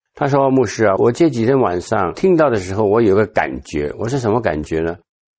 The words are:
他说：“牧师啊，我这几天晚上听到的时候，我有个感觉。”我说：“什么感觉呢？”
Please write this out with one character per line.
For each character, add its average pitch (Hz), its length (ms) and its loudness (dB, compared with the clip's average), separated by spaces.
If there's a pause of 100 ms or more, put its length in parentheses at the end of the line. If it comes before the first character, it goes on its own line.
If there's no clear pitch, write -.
(160)
他 143 140 -4
说 139 240 2
：“牧 131 140 2
师 110 180 -2
啊， 98 140 4
我 113 120 4
这 160 200 2
几 117 160 -2
天 135 120 2
晚 90 220 0
上 95 320 -2
听 185 240 2
到 151 140 4
的 117 60 0
时 92 180 -6
候， 110 100 0
我 104 160 2
有 101 140 4
个 104 120 2
感 65 360 -4
觉。” 73 360 -6
我 107 120 -6
说 139 100 -4
：“什 117 100 -2
么 117 120 0
感 80 200 -2
觉 80 180 -4
呢？” 82 180 -6 (400)